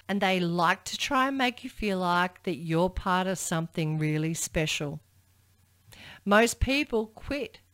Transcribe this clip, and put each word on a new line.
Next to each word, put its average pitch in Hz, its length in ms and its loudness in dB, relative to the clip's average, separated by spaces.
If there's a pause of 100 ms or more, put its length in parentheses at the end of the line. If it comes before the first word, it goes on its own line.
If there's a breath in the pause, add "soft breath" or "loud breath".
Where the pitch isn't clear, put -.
And 196 140 -2
they 185 180 2
like 175 460 2
to - 120 -8
try 269 320 0
and 277 80 -4
make 247 260 -2
you 262 80 -12
feel 202 260 -2
like 180 460 0
that 175 140 -4
you're 165 340 0
part 185 340 0
of 190 140 -2
something 165 580 -2
really 156 380 0
special. 156 640 -4 (1200 loud breath)
Most 214 360 4
people 247 480 0
quit - 520 -10 (140)